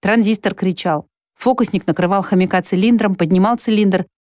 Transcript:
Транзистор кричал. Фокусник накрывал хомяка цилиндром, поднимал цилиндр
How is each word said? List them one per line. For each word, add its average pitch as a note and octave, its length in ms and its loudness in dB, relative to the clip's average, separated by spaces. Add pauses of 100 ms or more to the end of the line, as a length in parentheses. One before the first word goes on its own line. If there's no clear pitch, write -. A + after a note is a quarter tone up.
Транзистор G#3 540 0
кричал. E3+ 520 -4 (280)
Фокусник A#3+ 500 -2
накрывал F3+ 380 0
хомяка F#3 380 0
цилиндром, G3+ 540 0
поднимал F#3 420 0
цилиндр G3+ 480 0 (220)